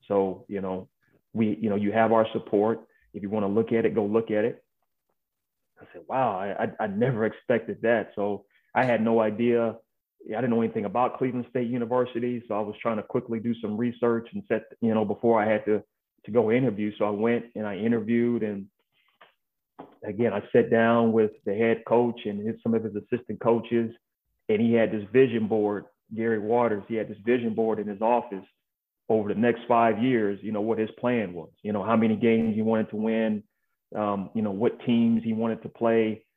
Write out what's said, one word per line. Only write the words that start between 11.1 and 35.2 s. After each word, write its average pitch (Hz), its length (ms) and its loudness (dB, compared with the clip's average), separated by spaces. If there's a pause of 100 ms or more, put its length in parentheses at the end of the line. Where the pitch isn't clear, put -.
Cleveland 123 320 -4
State 123 180 -2
University. 123 800 -2
So 107 60 -4
I 104 60 -2
was 104 200 -6
trying 117 160 -2
to 104 60 -4
quickly 117 380 -4
do 117 200 -2
some 107 160 -6
research 117 560 -2
and 101 160 -8
set, 110 160 -2 (160)
you 113 140 2
know, 110 100 2
before 110 340 2
I 107 80 2
had 110 200 0
to, 107 160 0 (420)
to - 60 -14
go 107 200 2
interview. 107 460 0
So 107 80 -2
I 104 60 0
went 117 340 0 (100)
and 107 120 -6
I 101 100 -6
interviewed. 117 680 0
And 101 240 -6 (1400)
again, 107 300 -2
I 101 180 -2
sat 117 200 4
down 117 420 4
with 107 200 4 (120)
the 101 100 -2
head 113 320 2
coach 120 380 2
and 101 160 -6
his, 110 220 -6
some 113 100 -2
of 113 120 0
his 104 120 -6
assistant 107 440 -6
coaches, 117 500 0 (580)
and 110 140 2
he 117 100 4
had 113 200 4
this 107 200 -4
vision 117 340 4
board, 104 380 0 (300)
Gary 113 240 -2
Waters, 107 500 0
he 117 60 -6
had 107 140 -4
this 101 160 -12
vision 117 280 0
board 110 260 0
in 101 80 -6
his 101 140 -8
office 113 440 0 (680)
over 110 180 2
the 98 100 -2
next 120 300 2
five 117 340 4
years, 110 400 0
you 104 100 -6
know, 104 100 -2
what 110 160 -2
his 107 200 -2
plan 113 360 -2
was, 82 160 -12 (120)
you 107 100 -4
know, 101 100 -2
how 110 140 2
many 113 200 4
games 113 380 2
he 110 80 -2
wanted 110 260 0
to - 80 -10
win, 110 460 -2 (520)
um, 101 400 -2
you 113 60 -2
know, 107 100 -2
what 104 360 -2
teams 117 360 2